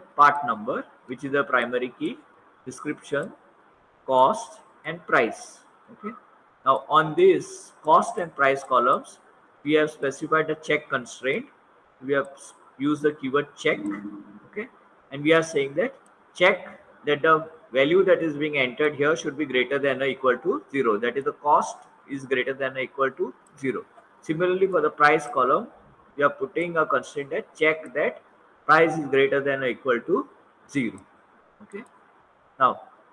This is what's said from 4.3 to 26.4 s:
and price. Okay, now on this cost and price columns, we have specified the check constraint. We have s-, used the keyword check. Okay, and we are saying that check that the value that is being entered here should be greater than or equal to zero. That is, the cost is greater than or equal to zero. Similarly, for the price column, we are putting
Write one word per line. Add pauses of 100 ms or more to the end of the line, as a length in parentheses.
and
price. (340)
Okay, (500)
now
on
this (100)
cost
and
price
columns, (460)
we
have
specified
the
check
constraint. (580)
We
have
s-, (240)
used
the
keyword (100)
check. (720)
Okay, (440)
and
we
are
saying
that (400)
check (260)
that
the (240)
value
that
is
being
entered
here
should
be
greater
than
or
equal
to
zero.
That
is,
the
cost (340)
is
greater
than
or
equal
to (260)
zero. (360)
Similarly,
for
the
price
column, (480)
we
are
putting